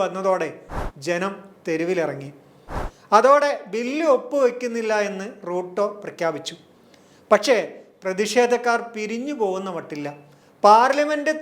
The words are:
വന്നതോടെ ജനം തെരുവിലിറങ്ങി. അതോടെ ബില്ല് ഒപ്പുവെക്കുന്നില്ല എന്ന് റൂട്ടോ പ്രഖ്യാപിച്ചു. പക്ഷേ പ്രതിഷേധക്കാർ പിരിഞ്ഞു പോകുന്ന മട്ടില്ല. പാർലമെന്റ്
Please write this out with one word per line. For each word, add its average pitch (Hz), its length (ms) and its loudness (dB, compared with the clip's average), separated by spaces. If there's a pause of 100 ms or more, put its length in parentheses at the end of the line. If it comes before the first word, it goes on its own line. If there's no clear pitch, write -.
വന്നതോടെ 180 480 0 (580)
ജനം 180 260 -2 (340)
തെരുവിലിറങ്ങി. 160 640 -4 (880)
അതോടെ 277 340 6 (200)
ബില്ല് 262 340 -2 (100)
ഒപ്പുവെക്കുന്നില്ല 240 800 -2 (160)
എന്ന് 190 160 -8 (220)
റൂട്ടോ 180 380 -2 (180)
പ്രഖ്യാപിച്ചു. 165 500 -6 (800)
പക്ഷേ 214 260 4 (460)
പ്രതിഷേധക്കാർ 233 760 0 (140)
പിരിഞ്ഞു 233 480 -6
പോകുന്ന 190 360 -2
മട്ടില്ല. 147 300 -10 (580)
പാർലമെന്റ് 285 760 4